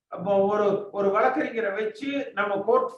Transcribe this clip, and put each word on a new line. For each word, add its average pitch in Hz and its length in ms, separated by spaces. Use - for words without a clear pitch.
அப்போ 196 380
ஒரு, 202 440
ஒரு 202 180
வழக்கறிஞரை 226 680
வச்சு 240 600
நம்ம 202 320
கோர்ட் 247 320